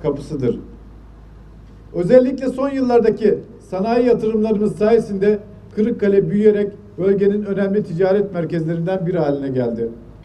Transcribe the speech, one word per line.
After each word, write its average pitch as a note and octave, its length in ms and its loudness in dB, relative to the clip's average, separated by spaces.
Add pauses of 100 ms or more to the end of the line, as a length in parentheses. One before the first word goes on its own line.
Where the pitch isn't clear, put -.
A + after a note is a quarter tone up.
kapısıdır. C3+ 580 -4 (1300)
Özellikle B3 560 2
son C4+ 200 -4
yıllardaki A#3+ 720 2 (300)
sanayi A3+ 360 0
yatırımlarımız G#3+ 680 0
sayesinde G#3 640 2 (360)
Kırıkkale G3+ 540 2
büyüyerek G#3 420 2 (260)
bölgenin G3+ 460 2
önemli G3 400 -2
ticaret F#3+ 500 0
merkezlerinden E3+ 760 -4
biri F3 120 -2
haline C#3 300 -2
geldi. A#2 400 -4 (360)